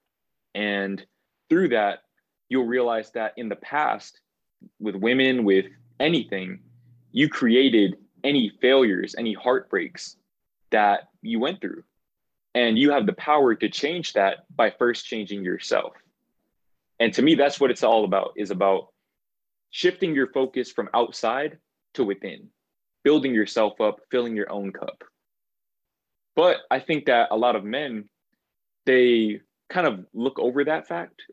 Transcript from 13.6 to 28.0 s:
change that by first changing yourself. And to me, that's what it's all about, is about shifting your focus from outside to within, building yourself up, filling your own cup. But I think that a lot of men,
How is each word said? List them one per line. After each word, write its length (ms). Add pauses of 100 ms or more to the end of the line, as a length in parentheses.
change 440
that 260 (160)
by 160
first 340
changing 380
yourself. 500 (1040)
And 140
to 80
me, 140
that's 240
what 120
it's 120
all 220
about, 320
is 140
about 360 (840)
shifting 460
your 160
focus 400
from 220
outside 640 (360)
to 100
within, 440 (560)
building 300
yourself 460
up, 200 (100)
filling 260
your 160
own 200
cup. 320 (1300)
But 220 (140)
I 80
think 260
that 260
a 60
lot 180
of 80
men, 460 (760)